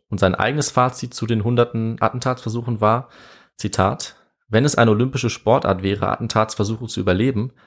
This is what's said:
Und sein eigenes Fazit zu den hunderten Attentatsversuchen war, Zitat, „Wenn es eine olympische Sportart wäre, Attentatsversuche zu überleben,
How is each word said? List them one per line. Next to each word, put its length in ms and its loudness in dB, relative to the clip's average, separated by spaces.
Und 120 -4
sein 140 4
eigenes 360 -2
Fazit 420 0
zu 140 -6
den 160 0
hunderten 580 0
Attentatsversuchen 800 -2
war, 280 2
Zitat, 600 -2
„Wenn 160 4
es 120 0
eine 160 6
olympische 380 0
Sportart 520 0
wäre, 280 -2
Attentatsversuche 760 -2
zu 140 -6
überleben, 520 0